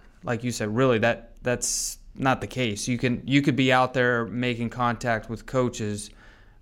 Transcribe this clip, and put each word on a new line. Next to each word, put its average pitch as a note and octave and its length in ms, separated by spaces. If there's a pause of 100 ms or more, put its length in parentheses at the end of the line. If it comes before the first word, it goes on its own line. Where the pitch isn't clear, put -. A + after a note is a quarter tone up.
(240)
like A#2+ 200
you B2 60
said, A2 260
really B2+ 220
that, - 440
that's - 540 (180)
not C3 280
the G#2 40
case. A2 400
You B2 120
can, A#2+ 260
you C3+ 160
could C#3+ 160
be C3 160
out B2+ 220
there B2 320
making A#2+ 420
contact A#2 640
with A2 160
coaches, A#2 640 (520)